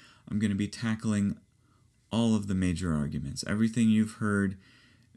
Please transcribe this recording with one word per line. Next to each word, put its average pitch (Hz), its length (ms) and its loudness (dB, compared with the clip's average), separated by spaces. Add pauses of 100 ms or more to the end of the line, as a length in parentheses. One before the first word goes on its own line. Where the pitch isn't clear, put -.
(280)
I'm - 100 -4
gonna 104 160 2
be 101 140 0
tackling 107 720 -2 (720)
all 113 240 2
of 101 100 0
the 101 80 -4
major 90 400 0
arguments. 73 540 -4
Everything 113 420 2
you've 107 240 4
heard 101 440 0 (600)